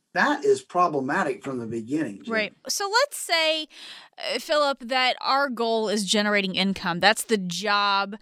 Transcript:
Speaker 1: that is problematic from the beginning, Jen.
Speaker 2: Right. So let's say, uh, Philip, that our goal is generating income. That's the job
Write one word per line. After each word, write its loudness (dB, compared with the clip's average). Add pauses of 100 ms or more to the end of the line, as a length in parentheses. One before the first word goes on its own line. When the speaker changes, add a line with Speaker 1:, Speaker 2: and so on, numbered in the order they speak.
(140)
Speaker 1:
that 0
is 4
problematic 0
from -6
the -6
beginning, -4
Jen. -6
Speaker 2:
Right. -2 (160)
So -4
let's 2
say, 0 (500)
uh, -6
Philip, 0
that 0
our 2
goal 0
is 0
generating 2
income. 0
That's 4
the 0
job 0